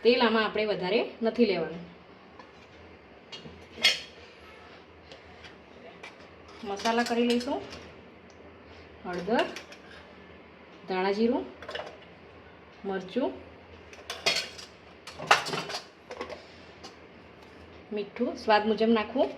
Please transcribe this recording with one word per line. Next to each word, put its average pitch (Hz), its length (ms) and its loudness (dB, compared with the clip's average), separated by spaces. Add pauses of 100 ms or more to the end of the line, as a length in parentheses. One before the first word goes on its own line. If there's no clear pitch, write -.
તેલ 247 220 6
આમાં 220 220 4
આપણે 208 240 0
વધારે 185 300 2 (260)
નથી 226 240 6
લેવાનું. 170 340 -2 (4000)
મસાલા 226 420 2
કરી 240 200 4
લઈશું. 247 280 2 (1500)
હળદર, 196 420 2 (1400)
ધાણા 190 300 2
જીરું, 247 260 4 (1400)
મરચું, 196 420 0 (4000)
મીઠું 226 480 -2
સ્વાદ 208 280 6
મુજબ 220 280 6
નાખવું 254 400 2